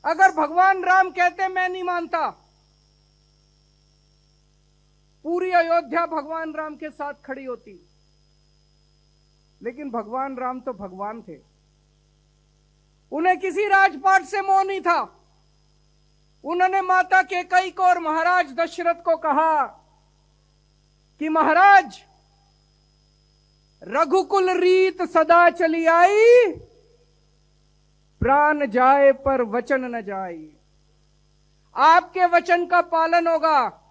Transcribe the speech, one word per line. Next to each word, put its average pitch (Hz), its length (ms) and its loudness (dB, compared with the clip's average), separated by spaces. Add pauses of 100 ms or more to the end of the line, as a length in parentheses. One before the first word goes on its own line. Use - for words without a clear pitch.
अगर 349 260 2
भगवान 359 520 0
राम 370 260 2
कहते, 359 380 -2
"मैं 370 220 -4
नहीं 370 140 -8
मानता," 339 460 -6 (3000)
पूरी 349 280 -4
अयोध्या 339 540 0
भगवान 320 480 -8
राम 311 220 -12
के 302 140 -14
साथ 285 240 -12 (120)
खड़ी 269 200 -14
होती। 220 440 -16 (1700)
लेकिन 254 280 -12
भगवान 240 460 -8
राम 254 220 -8
तो 254 140 -12
भगवान 202 480 -14
थे, 156 160 -20 (1700)
उन्हें 349 280 0
किसी 381 280 -4
राजपाट 381 560 2
से 392 180 -6
मोह 392 220 0
नहीं 381 180 -6
था। 320 380 -4 (1300)
उन्होंने 370 360 -2
माता 370 400 2
केकई 359 500 -2
को 370 120 -4
और 359 160 2
महाराज 330 540 -2
दशरथ 339 420 -4
को 339 220 -2
कहा 311 460 0 (1600)
कि 311 100 -6
महाराज, 330 720 4 (1800)
रघुकुल 349 680 0
रीत 370 520 2
सदा 339 480 4
चली 330 360 -2
आई, 403 680 6 (1700)
प्राण 294 480 0
जाए 269 440 4
पर 269 300 -2
वचन 247 540 -6
न 233 60 -8
जाए। 185 460 -12 (1300)
आपके 349 500 2
वचन 349 400 0
का 349 160 0
पालन 330 460 -2
होगा। 302 640 -2